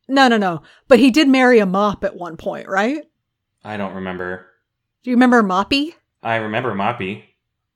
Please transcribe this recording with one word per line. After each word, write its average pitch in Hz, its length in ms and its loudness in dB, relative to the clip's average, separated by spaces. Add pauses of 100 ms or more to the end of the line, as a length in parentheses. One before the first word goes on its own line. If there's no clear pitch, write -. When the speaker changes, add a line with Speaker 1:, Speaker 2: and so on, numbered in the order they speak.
Speaker 1:
No, 269 200 4
no, 233 80 2
no. 185 260 -4 (240)
But 240 140 6
he 269 100 6
did 294 180 4
marry 254 300 4
a 208 80 4
mop 196 380 -2
at - 120 -8
one 170 200 -14
point, 165 320 -12
right? 240 340 -4 (640)
Speaker 2:
I 107 120 -12
don't 98 180 -8
remember. 92 520 -10 (560)
Speaker 1:
Do 247 80 -8
you 247 60 0
remember 240 260 4
Moppy? 208 540 -4 (260)
Speaker 2:
I 113 140 -4
remember 110 400 -4
Moppy. 104 480 -6 (520)